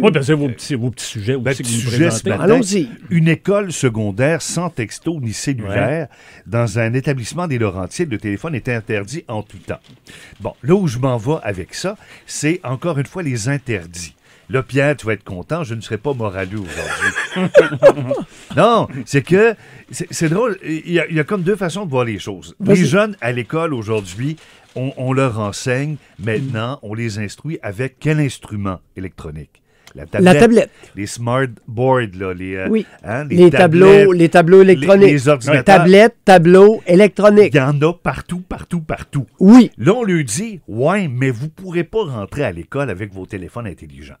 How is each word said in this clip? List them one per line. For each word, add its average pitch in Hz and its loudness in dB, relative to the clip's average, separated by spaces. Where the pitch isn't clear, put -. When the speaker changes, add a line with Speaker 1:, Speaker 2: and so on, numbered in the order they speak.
Speaker 1:
peu. 196 2
Speaker 2:
Oui, 185 4
parce 139 -2
que 151 2
vos 147 -2
petits, - -8
vos 120 -4
petits - -14
sujets 113 -6
Speaker 3:
Ben, 123 -4
Speaker 2:
aussi 127 -6
que 123 -6
Speaker 3:
petit 117 -2
Speaker 2:
vous 107 -6
nous 120 -4
Speaker 3:
sujet 160 2
ce 110 -4
Speaker 2:
présentez. - -4
Speaker 3:
matin. 101 -4
Speaker 1:
Allons-y. 196 0
Speaker 3:
Une 165 2
école 190 -2
secondaire 117 -2
sans 170 -6
texto 160 -8
ni 117 -6
cellulaire. 117 -6
Speaker 2:
Ouais. - -20
Speaker 3:
Dans 117 -2
un 113 -2
établissement 135 -6
des 135 -4
Laurentides, 101 -6
le 107 -6
téléphone 107 -6
était 120 -6
interdit 113 -8
en 107 -8
tout - -20
temps. 92 -12
Bon, - -10
là 135 2
où 196 0
je 117 -6
m'en 127 -2
vais 123 -4
avec 92 -10
ça, 202 -10
c'est 165 -6
encore 135 -6
une 139 -6
fois 190 -14
les 123 -6
interdits. 87 -10
Là, 127 -4
Pierre, 139 -2
tu - -14
vas 110 -4
être 104 -8
content, 104 -10
je 113 -10
ne 117 -10
serai 107 -10
pas 143 -6
moraleux 98 -8
aujourd'hui. 82 -8
<laughs> 185 -2
Non, 208 2
c'est 143 -2
que, 208 2
c'est, 165 -12
c'est 160 -4
drôle, 202 -2
il 156 -10
y 170 0
a, 156 -6
il 165 -6
y 156 2
a 151 -2
comme 202 -4
deux 196 -2
façons 185 -8
de 170 -10
voir 127 0
les 110 -6
choses. 90 -14
Les 190 4
Speaker 1:
Vas-y. 175 2
Speaker 3:
jeunes 202 0
à 120 -4
l'école 151 -4
aujourd'hui, 110 -6
on, 120 -8
on 127 -4
leur 131 0
enseigne, 127 -6
maintenant, 113 -6
on 107 -10
les 113 -6
instruit 127 -10
avec 110 -10
quel 151 0
instrument 104 -6
électronique ? 78 -16
La 73 -16
tablette. 180 4
Speaker 1:
La - 6
tablette. 226 4
Speaker 3:
Les 101 -8
smart 120 -4
boards, 123 0
là, 95 -6
les, 92 -8
euh, 95 -6
Speaker 1:
Oui. 214 0
Speaker 3:
hein, 120 -8
Speaker 1:
Les 175 6
tableaux, 175 6
Speaker 3:
tablettes, 196 8
Speaker 1:
les 165 4
tableaux 180 8
Speaker 3:
les, 190 8
Speaker 1:
électroniques. 185 6
Speaker 3:
les 143 2
ordinateurs. 139 2
Speaker 1:
Tablettes, 196 6
tableaux 190 8
électroniques. 202 6
Speaker 3:
Il - 4
y 143 6
en 139 0
a 156 2
partout, 175 -8
partout, - -10
partout. - -8
Speaker 1:
Oui. 214 8
Speaker 3:
Là, 147 2
on 247 -2
lui 170 0
dit, « 165 -8
Ouais, 156 -2
mais 131 -2
vous 127 -8
pourrez 175 -6
pas 220 -6
rentrer 131 -8
à 107 -4
l'école 120 -8
avec 98 -10
vos 95 -12
téléphones 95 -12
intelligents. 73 -18